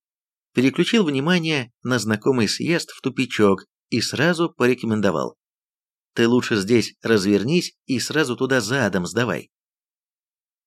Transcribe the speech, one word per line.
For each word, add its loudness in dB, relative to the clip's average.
переключил 2
внимание -2
на 0
знакомый 0
съезд -4
в -20
тупичок 0
и -2
сразу -2
порекомендовал: 0
«Ты 2
лучше 2
здесь 0
развернись 0
и -2
сразу -2
туда 0
задом 0
сдавай». -4